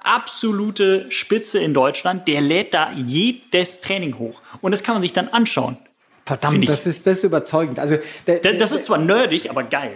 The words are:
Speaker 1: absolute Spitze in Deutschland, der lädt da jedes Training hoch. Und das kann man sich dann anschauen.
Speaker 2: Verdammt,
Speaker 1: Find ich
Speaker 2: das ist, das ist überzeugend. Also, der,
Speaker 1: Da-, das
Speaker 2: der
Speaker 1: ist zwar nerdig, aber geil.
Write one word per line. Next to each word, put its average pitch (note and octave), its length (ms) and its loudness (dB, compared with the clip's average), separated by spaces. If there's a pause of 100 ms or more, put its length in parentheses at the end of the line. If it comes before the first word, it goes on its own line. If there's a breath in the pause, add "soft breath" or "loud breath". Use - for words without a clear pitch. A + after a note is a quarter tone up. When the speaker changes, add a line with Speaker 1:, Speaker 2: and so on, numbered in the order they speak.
Speaker 1:
absolute G3+ 1080 0
Spitze - 480 -2
in D#3+ 140 0
Deutschland, D3+ 560 0
der D3 100 2
lädt D3+ 340 0
da D#3 220 2
jedes F3 840 0
Training F3 360 -6
hoch. A2+ 240 -10 (200 loud breath)
Und F#3+ 100 0
das G3 120 0
kann A#3 120 0
man G#3 60 0
sich F3 100 0
dann F3+ 160 0
anschauen. C#3 480 0 (500)
Speaker 2:
Verdammt, C#3+ 280 -2
Speaker 1:
Find F#3+ 100 4
ich C3 60 4
Speaker 2:
das D3 180 0
ist, E3 180 -4
das F#3+ 120 4
ist F#3 80 0
überzeugend. D#3+ 540 0
Also, D3 180 0 (300 loud breath)
der, E3+ 120 4
Speaker 1:
Da-, F#3 140 2
das G#3 160 2
Speaker 2:
der D4+ 100 -2
Speaker 1:
ist - 60 -8
zwar G3 120 2
nerdig, E3 520 2
aber C3 140 -4
geil. C3 320 -4